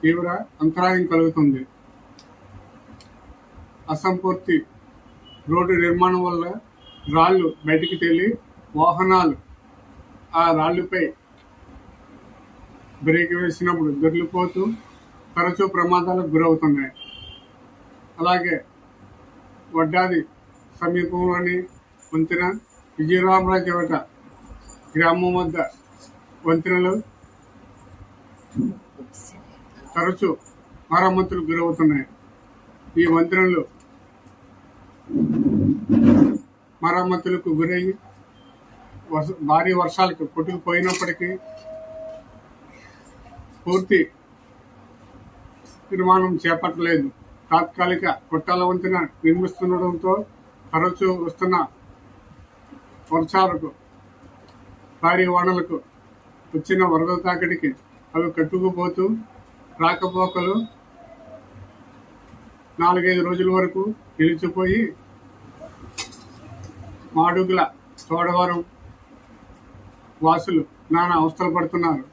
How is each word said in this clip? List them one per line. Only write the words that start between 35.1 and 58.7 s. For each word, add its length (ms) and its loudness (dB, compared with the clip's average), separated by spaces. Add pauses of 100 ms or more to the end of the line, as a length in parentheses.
మరమ్మతులకు 640 -2 (100)
గురై 200 0 (1300)
వర్ష-, 240 -4 (120)
భారీ 320 4
వర్షాలకు 440 -2 (100)
కొట్టుకుపోయినప్పటికీ 920 -4 (2250)
పూర్తి 360 2 (1900)
నిర్మాణం 420 4 (100)
చేపట్టలేదు. 640 0 (440)
తాత్కాలిక 540 0 (260)
కొట్టాల 300 0 (100)
వంతెన 280 0 (260)
నిర్మిస్తుండటంతో 920 0 (580)
తరచూ 360 0 (180)
వస్తున్న 280 -2 (1600)
వర్షాలకు, 580 0 (1300)
భారీ 320 2
వానలకు, 440 0 (760)
వచ్చిన 280 0 (100)
వరద 220 0 (120)
తాకిడికి 440 -2 (440)
అవి 220 -2
కట్టుకుపోతూ 640 -2 (800)